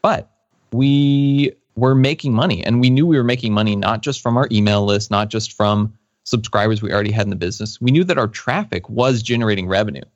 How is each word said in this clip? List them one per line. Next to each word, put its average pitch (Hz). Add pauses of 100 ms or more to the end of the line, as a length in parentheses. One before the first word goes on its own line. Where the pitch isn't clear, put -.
But 196 (420)
we 139 (240)
were 127
making 135
money, 117
and 117
we 127
knew 135
we 165
were 120
making 120
money 104
not 104
just 139
from 117
our 127
email 104
list, 101
not 104
just 110
from 104 (320)
subscribers 110
we 104
already 104
had 110
in 101
the 95
business. 107
We 123
knew 160
that 175
our 120
traffic 123
was 120
generating 113
revenue. 101 (140)